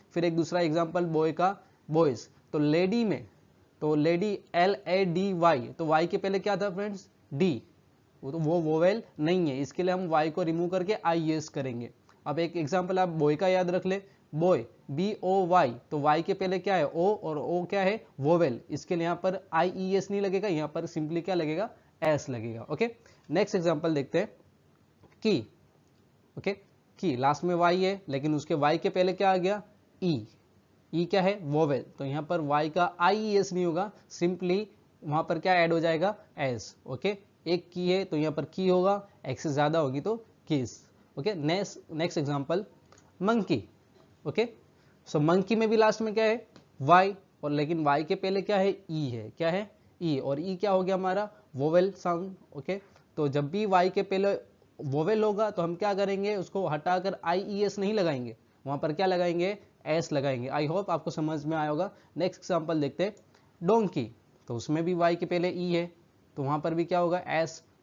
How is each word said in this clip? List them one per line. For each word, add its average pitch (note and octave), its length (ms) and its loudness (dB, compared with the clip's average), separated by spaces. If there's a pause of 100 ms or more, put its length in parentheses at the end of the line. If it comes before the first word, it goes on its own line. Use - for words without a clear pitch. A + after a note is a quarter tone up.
फिर F3 160 0
एक E3+ 100 2
दूसरा E3+ 260 0
एग्जांपल E3+ 460 0
बॉय D#3+ 260 2
का, F#3 240 0 (320)
बॉयज। D3+ 380 2 (260)
तो D#3 60 2
लेडी F3+ 460 4
में, B2 220 -2 (540)
तो D3+ 140 2
लेडी F3 420 2 (180)
एल F3+ 200 4 (120)
ए F#3+ 180 2
डी F#3 300 0
वाई, D#3+ 340 2
तो D#3+ 160 -6
वाई D#3+ 220 2
के F#3 100 -2
पहले G3 220 -2
क्या G3+ 180 -2
था G3+ 120 -2
फ्रेंड्स? G3 380 -8 (240)
डी, C#3+ 300 0 (640)
वो C3+ 80 -10
तो E3 80 -6
वो D#3+ 220 2
वोवेल E3 400 2 (180)
नहीं E3 300 2
है, C3 100 -4
इसके D3 240 -4
लिए F#3 100 2
हम F#3 160 -4
वाई D#3+ 200 2
को E3+ 140 -2
रिमूव E3 260 0
करके F#3 260 0
आईईएस D#3+ 540 -2
करेंगे। A#2+ 400 -8 (360)
अब D3 140 -4
एक E3+ 180 -2
एग्जांपल F3+ 420 -2
आप F#3 120 2
बॉय D3+ 240 2
का F#3 120 0
याद F#3 220 2
रख F3+ 160 0
ले, F#3+ 160 -2 (320)
बॉय, D#3 320 2 (260)
बी F#3 320 -2
ओ F#3+ 240 2
वाई, E3 260 4 (180)
तो D#3 80 -2
वाई D3+ 220 2
के F#3+ 120 -2
पहले F#3 260 -2
क्या F#3+ 160 0
है? D#3 100 2
ओ, F3 280 2
और D#3+ 240 -6
ओ E3 280 -2
क्या G3+ 160 -2
है? G3+ 180 0 (200)
वोवेल। D3 400 4 (100)
इसके D3 260 -4
लिए E3 80 0
यहाँ E3+ 140 0
पर F#3 220 -2 (140)
आईईएस F#3 580 0
नहीं G3+ 100 -2
लगेगा, F#3+ 260 0
यहाँ D3+ 200 -2
पर D#3+ 200 -6
simply D#3+ 360 -4
क्या F#3+ 120 -2
लगेगा? E3 340 -2 (320)
एस D3+ 280 0
लगेगा। A2+ 340 -6
ओके, A3 260 -2 (400)
नेक्स्ट G3 260 0
एग्जांपल E3 380 0
देखते D3 260 -2
हैं, G#3 80 -2 (960)
की। G3+ 160 4 (960)
ओके, - 160 -4
की, - 640 -6
लास्ट C#3 260 0
में F3 120 2
वाई F3 280 2
है, G3 260 0
लेकिन C#3+ 260 0
उसके D3 200 -2
वाई D3+ 220 2
के F#3+ 120 0
पहले F#3 240 2
क्या F#3+ 180 2
आ F#3+ 60 4
गया? F#3+ 240 0 (400)
ई। C#3+ 260 0 (640)
ई E3+ 120 0
क्या F#3+ 160 2
है? G3 220 2
वोवेल। D3 420 0 (120)
तो C#3 80 -8
यहाँ C#3+ 180 -4
पर F3 180 -2
वाई D3+ 280 0
का F3 220 0 (100)
आईईएस G3+ 520 2
नहीं F3+ 120 0
होगा, F3+ 260 -2 (220)
simply F3+ 460 0 (420)
वहाँ D#3 220 -2
पर E3 160 -4
क्या F#3 160 2
ऐड E3+ 180 4
हो E3 60 2
जाएगा? E3 360 0 (240)
एस। B2+ 360 -4 (120)
ओके, F#3+ 300 -4 (300)
एक F3 240 -2
की F3+ 180 -2
है F#3+ 160 2
तो E3 120 -4
यहाँ D3+ 160 0
पर D3+ 120 -4
की F#3 220 -4
होगा, F#3 340 4 (240)
एक C3 140 -6
से E3 100 -4
ज़्यादा D3 300 2
होगी C#3 220 0
तो G3+ 140 -2 (320)
कीज। C3 300 -2 (400)
ओके, E3+ 180 -2
नेक्स्ट, F3 440 -2 (140)
नेक्स्ट E3+ 240 -2
एग्जांपल D3 480 -2 (560)
मंकी। F#3+ 420 2 (640)
ओके, G#3+ 220 -2 (600)
so D#3 140 0
मंकी F#3 340 4
में A3 140 2
भी A3 80 2
लास्ट G#3+ 240 4
में A3 120 -4
क्या A3 120 2
है? A3+ 200 0 (340)
वाई, F3+ 360 6 (280)
और D3 80 -2
लेकिन D3+ 320 0
वाई D3 200 2
के E3+ 120 -2
पहले F#3+ 260 -2
क्या G3+ 160 0
है? F#3+ 180 2 (140)
ई D#3 180 -2
है। A2+ 240 -6
क्या E3 180 -2
है? G3+ 200 -2 (320)
ई, D#3+ 180 0
और C#3 220 -2
ई F#3 140 -4
क्या G3 160 0
हो F#3 120 4
गया F#3+ 120 0
हमारा? F#3 340 -2 (260)
वोवेल E3 380 4
साउंड। F#3 420 -4 (200)
ओके, F3+ 240 -6 (380)
तो D3+ 100 2
जब C#3+ 220 0
भी G#3 180 -2
वाई F#3 220 4
के G3 140 0
पहले G3 300 0 (460)
वोवेल D#3+ 440 0
होगा G#3+ 280 0
तो G3+ 100 -4
हम E3+ 140 -2
क्या G3+ 200 0
करेंगे? G3 420 -2
उसको F#3+ 300 -4
हटाकर F3+ 580 -2
आईईएस G3 540 -2
नहीं G3 140 0
लगाएंगे, C#3 420 -2 (300)
वहाँ C#3 120 -4
पर D#3 160 -2
क्या F#3+ 120 0
लगाएंगे? F3+ 520 0 (300)
एस D#3+ 260 -2
लगाएंगे। C3+ 360 -2
I D3 180 -2
hope F#3 220 -4
आपको D#3+ 220 -4
समझ D#3 340 -4
में D#3+ 120 -2
आया D3+ 120 -2
होगा। E3 200 -2 (280)
नेक्स्ट F3+ 240 -4
एग्जांपल D#3+ 400 -2
देखते C#3+ 220 -2
हैं, G3+ 120 -2 (460)
डोंकी, F3+ 420 2 (440)
तो B2 80 -6
उसमें D3+ 300 -2
भी F3+ 100 0
वाई E3+ 200 2
के F3 100 -4
पहले F3 260 0
ई F3 200 -4
है, E3+ 140 0 (520)
तो D3 60 -4
वहाँ D3 160 -2
पर E3 140 -2
भी E3+ 120 0
क्या F3+ 140 0
होगा? F3 200 0
एस। D#3 440 -4 (200)